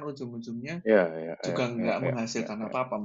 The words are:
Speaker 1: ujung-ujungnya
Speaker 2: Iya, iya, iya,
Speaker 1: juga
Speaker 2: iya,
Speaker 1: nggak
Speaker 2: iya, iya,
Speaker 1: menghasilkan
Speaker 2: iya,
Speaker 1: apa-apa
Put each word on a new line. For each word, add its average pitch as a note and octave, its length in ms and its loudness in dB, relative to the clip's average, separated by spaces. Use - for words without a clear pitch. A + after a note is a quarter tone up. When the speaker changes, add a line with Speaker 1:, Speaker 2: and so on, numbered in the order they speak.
Speaker 1:
ujung-ujungnya A#2+ 640 -8
Speaker 2:
Iya, A2 140 10
iya, E2 120 -6
iya, - 0 -
Speaker 1:
juga F2+ 180 0
Speaker 2:
iya, A2+ 160 0
Speaker 1:
nggak - 80 0
Speaker 2:
iya, C3 100 2
iya, A2 80 -2
Speaker 1:
menghasilkan G#2+ 160 -8
Speaker 2:
iya, G#2+ 60 -4
Speaker 1:
apa-apa B2+ 360 -2